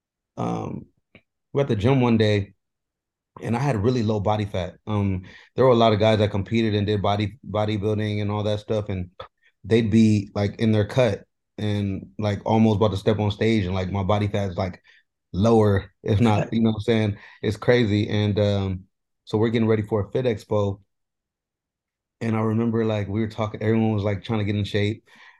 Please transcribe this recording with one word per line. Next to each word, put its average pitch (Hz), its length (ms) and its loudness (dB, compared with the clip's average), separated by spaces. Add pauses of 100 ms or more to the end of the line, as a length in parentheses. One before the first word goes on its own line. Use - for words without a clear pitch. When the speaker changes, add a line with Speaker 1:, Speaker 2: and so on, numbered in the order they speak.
(360)
Speaker 1:
um, 113 500 -8 (680)
we're 139 100 0
at 135 60 -2
the 117 80 0
gym 127 240 2
one 120 180 4
day, 104 360 0 (880)
and 117 160 -4
I 120 40 -2
had 131 200 0
really 123 220 0
low 107 160 0
body 107 260 -2
fat. 90 300 -8 (140)
Um, 98 340 -2 (320)
there 120 100 2
were 135 60 6
a 120 60 6
lot 113 160 6
of 98 80 2
guys 110 180 4
that 104 140 2
competed 107 420 0
and 104 100 0
did 104 160 0
body, 101 380 -2 (100)
bodybuilding 104 720 -2
and 101 80 -4
all 104 140 -4
that 104 160 -2
stuff, 104 300 -4
and 92 220 -6 (520)
they'd 110 260 2
be, 107 460 4
like, 101 240 -2
in 110 140 2
their 104 160 2
cut, 117 340 0 (360)
and, 101 600 -4
like, 101 260 -2
almost 110 320 4
about 104 160 2
to 95 40 -4
step 107 220 0
on 104 120 0
stage, 110 340 0
and, 90 100 -4
like, 92 160 -4
my 98 120 -2
body 104 260 0
fat 101 220 -4
is, 87 60 -10
like, 95 260 -6 (500)
lower, 104 600 2 (100)
if 107 180 0
not, 107 280 2
Speaker 2:
<laughs> - 40 -8
Speaker 1:
you 113 100 0
know 113 80 2
what 107 60 -4
I'm 110 60 -8
saying? 110 360 0 (240)
It's 107 140 -2
crazy. 110 520 2
And, 104 300 0
um, 98 460 0 (400)
so 110 140 -4
we're 113 120 2
getting 113 180 2
ready 107 140 2
for 104 240 -2
a - 60 -18
Fit 127 140 -2
Expo, 104 540 -2 (1400)
and 113 160 -2
I 110 40 0
remember, 113 440 0
like, 107 240 -2
we 104 120 -4
were 110 80 -2
talking, 110 340 -6
everyone 110 300 2
was, 101 120 0
like, 101 200 -4
trying 113 160 -4
to 101 40 -2
get 104 120 -2
in 104 80 -2
shape, 104 400 -4 (360)